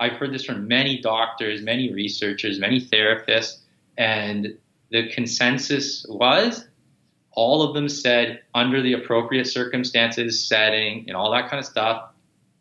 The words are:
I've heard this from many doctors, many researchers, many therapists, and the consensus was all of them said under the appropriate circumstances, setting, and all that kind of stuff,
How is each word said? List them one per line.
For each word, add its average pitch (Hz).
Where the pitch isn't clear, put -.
I've 120
heard 139
this 131
from 104
many 131
doctors, 110
many 117
researchers, 101
many 117
therapists, 110
and 107
the 113
consensus 131
was 143
all 127
of 147
them 147
said 120
under 127
the 127
appropriate 120
circumstances, 120
setting, 107
and 92
all 104
that 123
kind 143
of 127
stuff, 113